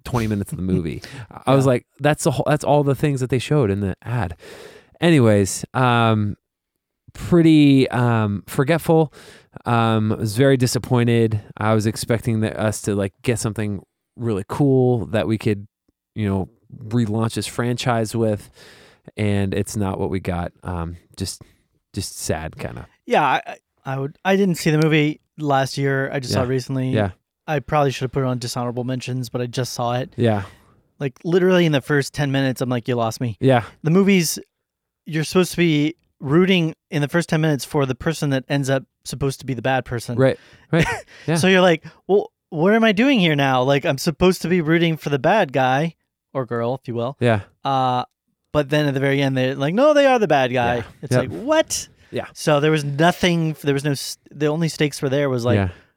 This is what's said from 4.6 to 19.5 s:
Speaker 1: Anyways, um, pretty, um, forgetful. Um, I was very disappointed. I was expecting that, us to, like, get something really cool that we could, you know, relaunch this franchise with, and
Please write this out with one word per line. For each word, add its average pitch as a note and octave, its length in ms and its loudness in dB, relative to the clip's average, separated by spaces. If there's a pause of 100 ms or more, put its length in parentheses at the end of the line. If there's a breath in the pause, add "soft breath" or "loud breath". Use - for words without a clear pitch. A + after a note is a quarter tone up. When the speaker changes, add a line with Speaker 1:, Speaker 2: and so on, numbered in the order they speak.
Speaker 1:
Anyways, A2+ 640 4 (100)
um, A#2 640 2 (760)
pretty, D3+ 800 6
um, A2+ 560 0
forgetful. D#3+ 640 0 (520 loud breath)
Um, A2+ 480 2
I - 40 0
was G#2 200 -4
very C3+ 200 6
disappointed. A#2 840 2 (160)
I G#2+ 180 0
was A2 120 0
expecting A2+ 540 -2
that, G#2+ 180 -2
us G#2+ 240 -2
to, G#2 120 -2
like, G2+ 180 -2 (100)
get A#2 160 0
something G#2 440 -4 (340)
really A2 320 -4
cool B2+ 580 2
that G2+ 200 -2
we A2 120 0
could, G2+ 280 -4 (480)
you G#2+ 140 -4
know, G2 200 -2 (280)
relaunch A2+ 580 -2
this G#2 120 -4
franchise A#2+ 720 -2
with, A2 340 -2 (680 loud breath)
and G2+ 380 -2